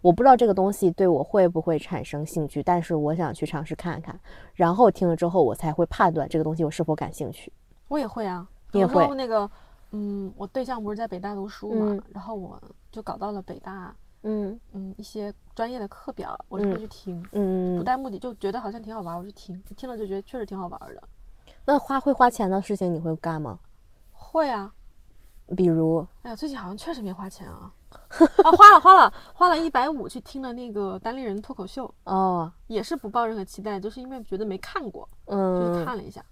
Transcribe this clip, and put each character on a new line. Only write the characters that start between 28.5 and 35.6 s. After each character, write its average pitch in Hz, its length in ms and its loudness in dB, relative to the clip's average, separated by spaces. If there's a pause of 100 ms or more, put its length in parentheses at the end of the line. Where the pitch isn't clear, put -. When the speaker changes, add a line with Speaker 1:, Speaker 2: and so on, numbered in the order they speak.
Speaker 2:
花 415 180 12
了， 381 80 12
花 370 160 12
了， 320 160 10 (220)
花 359 160 4
了 330 80 4
一 330 140 -2
百 262 180 0
五 285 180 -6
去 254 140 -12
听 - 220 -14
了 254 100 -10
那 247 180 -12
个 196 280 -6
单 226 180 -8
立 269 60 -10
人 208 180 -6
脱 254 160 -16
口 190 100 -10
秀。 254 240 -12 (140)
Speaker 1:
哦。 180 480 -2 (140)
Speaker 2:
也 220 160 -4
是 - 120 -6
不 240 140 -10
抱 233 160 -2
任 226 100 -4
何 202 80 -8
期 190 200 -14
待， 202 180 -8
就 202 80 -8
是 226 100 -12
因 254 120 -16
为 254 140 -14
觉 196 120 -8
得 208 80 -6
没 196 140 -6
看 285 320 -8
过， - 180 -18 (160)
Speaker 1:
嗯。 185 480 0